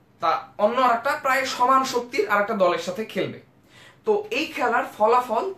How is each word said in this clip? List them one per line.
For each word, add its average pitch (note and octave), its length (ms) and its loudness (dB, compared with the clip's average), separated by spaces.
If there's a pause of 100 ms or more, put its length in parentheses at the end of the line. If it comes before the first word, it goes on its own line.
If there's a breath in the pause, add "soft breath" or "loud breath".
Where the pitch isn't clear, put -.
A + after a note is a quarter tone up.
(200)
তা E3 280 -2 (100)
অন্য A3+ 220 2
আরেকটা B3+ 420 2
প্রায় C4+ 220 0
সমান B3+ 400 2
শক্তির A#3+ 440 -2
আরেকটা G#3 260 0
দলের F#3 240 2
সাথে - 260 -6
খেলবে। - 360 -6 (640 loud breath)
তো G#3 260 0
এই D4 160 -2
খেলার B3 380 -2 (140)
ফলাফল A#3+ 600 2